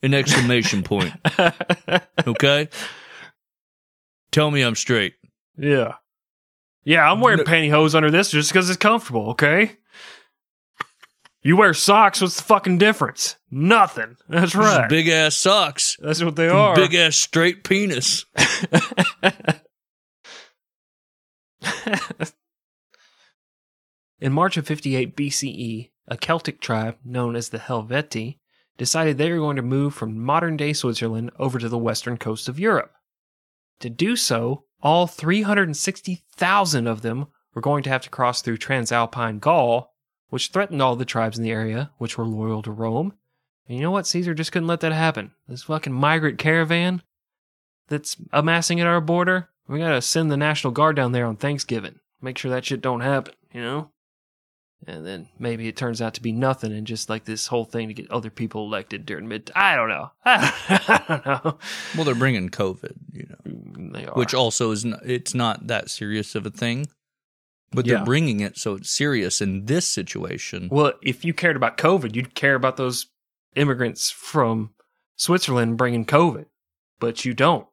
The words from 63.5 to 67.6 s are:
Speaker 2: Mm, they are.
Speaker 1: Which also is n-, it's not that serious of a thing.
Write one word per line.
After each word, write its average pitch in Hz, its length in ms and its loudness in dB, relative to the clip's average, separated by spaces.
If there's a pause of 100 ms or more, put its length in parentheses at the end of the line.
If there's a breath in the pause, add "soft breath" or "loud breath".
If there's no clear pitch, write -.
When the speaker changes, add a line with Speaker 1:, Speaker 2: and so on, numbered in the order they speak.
Speaker 2:
Mm, 87 140 -14
they - 100 -12
are. - 100 -12
Speaker 1:
Which 123 200 0
also 117 380 0
is 107 120 -6
n-, 113 180 -6
it's 123 320 -6
not 113 340 -2
that 110 200 -4
serious 107 460 -6
of 104 100 -6
a 107 60 -8
thing. 120 380 -6 (840)